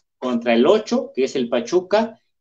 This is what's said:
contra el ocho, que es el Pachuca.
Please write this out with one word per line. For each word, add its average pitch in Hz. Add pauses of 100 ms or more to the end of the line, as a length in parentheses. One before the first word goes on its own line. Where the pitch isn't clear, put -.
(180)
contra 120
el 117
ocho, 214
que 131
es 127
el 123
Pachuca. 175 (200)